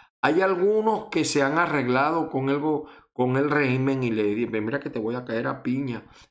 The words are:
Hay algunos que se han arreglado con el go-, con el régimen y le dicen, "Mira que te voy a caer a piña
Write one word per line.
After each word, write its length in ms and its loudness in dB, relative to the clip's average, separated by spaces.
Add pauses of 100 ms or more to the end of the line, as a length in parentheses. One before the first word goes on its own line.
(240)
Hay 180 4
algunos 680 2
que 140 2
se 180 2
han 160 2
arreglado 680 0
con 200 -2
el 100 0
go-, 280 -2 (260)
con 220 0
el 160 2
régimen 520 2
y 80 0
le 120 0
dicen, 420 -2
"Mira 140 -4
que 100 -8
te 100 -6
voy 160 -4
a 100 -8
caer 220 -4
a 160 -6
piña 420 -4 (260)